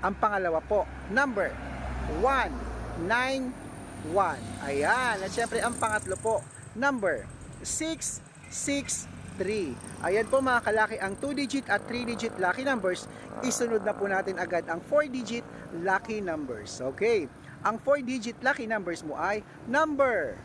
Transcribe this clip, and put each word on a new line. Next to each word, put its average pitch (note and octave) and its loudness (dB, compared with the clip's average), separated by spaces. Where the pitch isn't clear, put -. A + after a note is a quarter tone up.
Ang G3 2
pangalawa F#3 4
po, G#3 2
number G#3+ 2
one, A#3+ 4
nine, B3+ 2
one. E3+ 2
Ayan. G3+ 4
At F#3+ -4
syempre, A3+ 0
ang A#3+ 2
pangatlo G#3+ 0
po, A3 2
number G3+ 2
six, - -4
six, - -2
three. F#3 0
Ayan G#3+ 4
po C4+ 6
mga B3+ 6
kalaki, A3 4
ang G3 -2
two-digit C#4 -2
at G3+ 2
three-digit A#3 -2
lucky F#3+ 2
numbers. F#3+ 0
Isunod A#3 2
na G#3 2
po G3 0
natin F#3+ 0
agad E3+ 0
ang E3+ -2
four-digit B3+ 2
lucky F#3+ 2
numbers. C#3 -4
Okay. E3+ 2
Ang G#3+ 0
four-digit B3+ 0
lucky C4 2
numbers F3+ -2
mo D3+ -6
ay G3 0
number B3+ 2